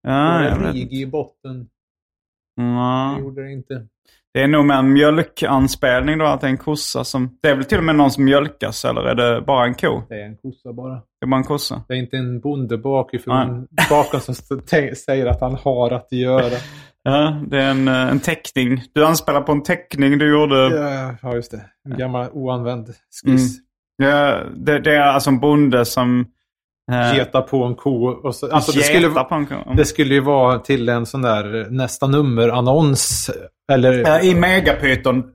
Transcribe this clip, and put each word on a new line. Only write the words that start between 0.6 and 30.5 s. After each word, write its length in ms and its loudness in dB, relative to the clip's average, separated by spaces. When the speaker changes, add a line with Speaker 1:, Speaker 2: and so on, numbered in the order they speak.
Speaker 2:
Rigi 80 -6
Speaker 1:
inte. 140 -10
Speaker 2:
i 100 -8
botten. 640 -10
Speaker 1:
Ja. 600 -2
Speaker 2:
Det 60 -10
gjorde 200 -12
det 80 -16
inte. 300 -14
Speaker 1:
Det 100 0
är 40 2
nog 180 4
med 120 4
en 160 4
mjölkanspelning 1200 2
då, 80 0
att 160 0
det 60 -4
är 40 0
en 60 -2
kossa 460 -6
som, 380 -6
det 80 2
är 60 4
väl 100 -4
till 120 0
och 60 -2
med 120 2
någon 160 6
som 140 0
mjölkas, 600 0
eller 160 -2
är 140 0
det 260 2
bara 240 0
en 80 -2
ko? 360 -2
Speaker 2:
Det 60 -14
är 100 -14
en 120 -18
kossa 360 -16
bara. 200 -14
Speaker 1:
Det 320 -14
är 20 -2
bara 100 2
en 60 0
kossa. 440 -6
Speaker 2:
Det 60 -8
är 40 -4
inte 200 -6
en 220 -6
bonde 380 -4
bakifrån, 920 -2
Speaker 1:
Nej. 180 0
Speaker 2:
bakom 300 2
som 120 -10
st-, 300 -8
te-, 340 -2
säger 300 -2
att 160 -2
han 220 -4
har 280 0
att 200 -8
göra. 380 0
Speaker 1:
<laughs> 60 -4
Ja, 300 0
det 140 -2
är 80 2
en, 180 0
eh, 240 0
en 80 0
teckning. 640 -2
Du 120 4
anspelar 360 2
på 100 -2
en 120 0
teckning 540 0
du 140 4
gjorde. 240 4
Speaker 2:
Ja, 460 -6
ja, 140 -6
just 160 -8
det. 100 -14
En 80 -8
gammal 360 -4
oanvänd 540 -6
skiss. 340 2
Speaker 1:
Mm. 120 4
Ja, 280 2
det, 240 0
det 160 2
är 60 4
alltså 280 4
en 100 4
bonde 460 4
som, 400 0
eh, 260 2
Speaker 2:
Getar 240 0
på 220 -2
en 120 -2
ko. 320 -2
Och 280 -6
så, 160 -8
alltså, 200 2
det 120 0
skulle, 240 4
Speaker 1:
getar 160 0
på 120 -4
en 100 -4
ko. 100 -12
Mm. 120 -4
Speaker 2:
det 80 4
skulle 280 0
ju 60 4
vara 400 2